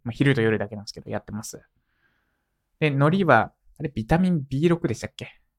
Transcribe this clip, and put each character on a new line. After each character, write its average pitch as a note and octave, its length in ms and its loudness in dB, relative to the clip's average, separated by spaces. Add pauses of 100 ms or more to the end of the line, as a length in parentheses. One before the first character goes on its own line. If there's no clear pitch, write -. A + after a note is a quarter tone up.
ま A#2 80 -8
あ、 - 20 -8
昼 C#3 220 2
と A#2 80 2
夜 A2 160 2
だ G2+ 100 -6
け G#2+ 80 -12
な G2+ 60 -12
ん - 20 -18
で - 40 -14
す - 40 -14
け F#2 80 -18
ど、 A2 100 -16
や G#2+ 100 -6
っ - 40 -14
て G#2 80 -14
ま G#2+ 100 -8
す。 - 200 -16 (1160)
で、 D3+ 100 2
海 C#3 140 0
苔 F#3 200 2
は、 A#2 280 4 (260)
あ C#3+ 40 -10
れ、 D3+ 120 -6
ビ A2 120 -6
タ D#3+ 120 2
ミ F#3 120 2
ン D#3 180 0
ビ C#3+ 180 0
ー E3+ 40 4
ロ E3 80 2
ク E3 100 -4
で A2 60 -4
し - 60 -8
た - 60 -8
っ - 100 -20
け？ - 240 -16 (180)